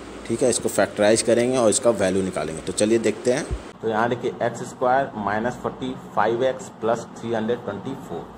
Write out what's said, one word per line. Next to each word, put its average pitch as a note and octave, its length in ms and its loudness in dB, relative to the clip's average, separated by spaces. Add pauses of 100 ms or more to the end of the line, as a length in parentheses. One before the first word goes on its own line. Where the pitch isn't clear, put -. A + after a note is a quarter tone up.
(280)
ठीक A#2 160 -2
है, B2 60 4
इसको A2 200 0
factorize G#2 520 4
करेंगे B2 360 2
और A#2 120 6
इसका A#2 200 4 (100)
value F#2+ 240 2
निकालेंगे। D#2+ 380 -4
तो F2 120 -6
चलिए A2 260 4
देखते A2 340 2
हैं। C#3+ 120 -2 (360)
तो A2+ 80 -2
यहाँ A2+ 200 2
देखिए B2 220 -2 (120)
एक्स A#2+ 260 -2
स्क्वायर C3 480 2
माइनस G#2+ 360 0
फ़ोर्टी B2+ 400 -6 (220)
फ़ाइव A#2 300 2
एक्स B2+ 240 -2 (120)
प्लस A#2 240 0 (120)
थ्री A#2 160 -4
हंड्रेड A2+ 320 -2
ट्वेंटी G2+ 280 -6 (140)
फ़ोर। E2 180 -8 (120)